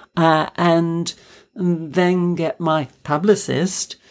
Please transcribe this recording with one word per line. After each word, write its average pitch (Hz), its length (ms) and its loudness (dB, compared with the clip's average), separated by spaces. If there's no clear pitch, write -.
uh, 160 400 2
and 170 580 0
then 175 800 0
get 160 260 -4
my 156 280 0
publicist 175 920 -2